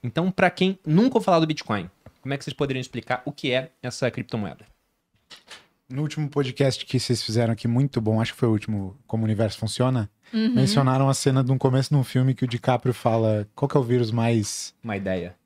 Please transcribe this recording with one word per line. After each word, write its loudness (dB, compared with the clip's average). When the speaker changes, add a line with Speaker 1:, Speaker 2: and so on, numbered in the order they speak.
Speaker 1:
Então, -2
pra 2
quem 0
nunca 4
ouviu 4
falar 4
do 2
Bitcoin, -4
como -6
é -4
que -12
vocês -10
poderiam -4
explicar -6
o -8
que -4
é -2
essa -4
criptomoeda? -8
Speaker 2:
No -6
último -4
podcast 0
que 0
vocês -2
fizeram 0
aqui, -6
muito 0
bom, 2
acho -2
que -20
foi 2
o 4
último, -4
Como -2
o 0
Universo 0
Funciona, -2
Speaker 3:
Uhum. 0
Speaker 2:
mencionaram 4
a 2
cena 2
de 0
um 0
começo 2
de 4
um 4
filme 2
que -2
o -2
DiCaprio 0
fala, 2
"Qual -2
que 2
é 8
o 2
vírus 2
mais" 0
Speaker 1:
Uma -6
ideia. -4